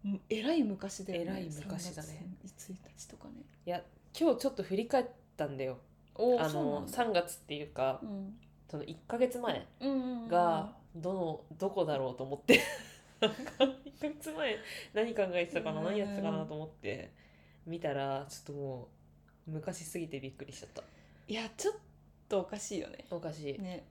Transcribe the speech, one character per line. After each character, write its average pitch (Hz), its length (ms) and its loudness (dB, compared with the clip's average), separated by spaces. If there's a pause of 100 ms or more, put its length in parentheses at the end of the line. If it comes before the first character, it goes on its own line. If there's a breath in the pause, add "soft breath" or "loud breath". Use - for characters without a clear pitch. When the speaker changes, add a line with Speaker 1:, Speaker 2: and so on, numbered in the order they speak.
Speaker 1:
う 202 40 0
ん、 196 200 -2
え 220 140 0
ら 302 100 4
い 320 80 6
昔 196 420 0
だ 190 120 -4
よ 170 100 0
ね。 - 0 -
Speaker 2:
え 185 80 -2
ら 190 60 -2
い 175 60 -4
昔 160 500 -6
だ 156 80 -8
ね。 156 60 -10 (340)
Speaker 1:
三 190 80 -14
月 - 220 -14
一 185 40 -12 (180)
日 - 120 -16
と - 100 -18
か - 120 -16
ね。 - 20 -14 (340)
Speaker 2:
い 170 60 -4
や、 175 100 -2 (340)
今 302 200 8
日 - 20 -6
ち 269 100 0
ょ 262 40 4
っ - 20 -12
と 202 80 -4
振 185 140 0
り 233 120 2
返 262 140 6
っ 247 40 0 (300)
た 147 120 0
ん 139 100 -6
だ 135 60 -2
よ。 127 160 -2 (340)
Speaker 1:
お 247 240 6
ー、 - 40 4
Speaker 2:
あ - 20 4
の、 156 80 2
Speaker 1:
そ 151 100 0
う 143 120 2
な 147 80 0
ん 139 40 -6
だ。 - 60 -8
Speaker 2:
三 233 200 2
月 175 260 2
っ - 20 -16
て - 160 -6
い 147 80 -4
う 143 60 -8
か、 131 340 2
Speaker 1:
う - 20 -8
ん。 196 320 -6 (320)
Speaker 2:
そ 156 80 -6
の 147 60 -4
一 160 240 -10
ヶ 233 100 -2
月 247 220 4
前 208 260 0 (140)
Speaker 1:
う 254 80 -2
ん - 20 4
う 269 40 2
ん - 20 2
う 254 100 0
ん 247 200 -4
う - 0 -
ん。 - 20 -8
Speaker 2:
が、 170 480 4 (200)
ど 175 180 -2
の、 165 280 0 (160)
ど 196 140 0
こ 185 140 2
だ 147 120 2
ろ 131 140 0
う 123 40 -8
と 131 80 -6
思 135 140 -4
っ - 40 -14
て。 - 200 10 (320)
<laughs> - 260 -20
な 220 80 6
ん 214 40 4
か、 - 340 2 (180)
一 - 160 -16
ヶ 302 80 -2
月 302 240 -6
前、 277 260 0 (360 loud breath)
何 226 220 2
考 208 160 6
え 175 160 4
て 185 80 -6
た 160 80 2
か 160 80 0
な、 156 80 0
Speaker 1:
う - 20 0
ん。 160 60 0
Speaker 2:
何 208 100 2
や 202 80 4
っ 202 40 -2
て 202 80 -2
た 196 40 0
か 165 100 2
な 160 140 0
と 156 80 -6
思 156 120 -4
っ 156 40 -12
て、 - 420 -6 (540 loud breath)
見 165 140 -4
た 151 160 0
ら、 139 340 0
ち - 60 -12
ょ - 60 -14
っ - 20 -20
と 143 100 -10
も 135 360 -6 (580)
う、 160 60 -8
昔 160 320 -6
す - 120 -8
ぎ 165 100 -4
て 143 120 -6
び 135 100 -8
っ 135 40 -12
く 139 120 -12
り 135 80 -14
し - 60 -14
ち - 60 -14
ゃ - 20 -18
っ - 20 -18
た。 - 140 -12 (440 loud breath)
Speaker 1:
い 208 60 -4
や、 226 240 -4
ち 381 100 -2
ょ 440 40 2
っ 427 40 -8 (540)
と 196 120 2
お - 20 -4
か 202 160 -8
し 202 180 -6
い - 20 -2
よ - 100 -6
ね。 - 200 -16
Speaker 2:
お 175 100 -6
か 165 140 -6
し 147 220 -6
い。 - 40 -8
Speaker 1:
ね。 180 320 -8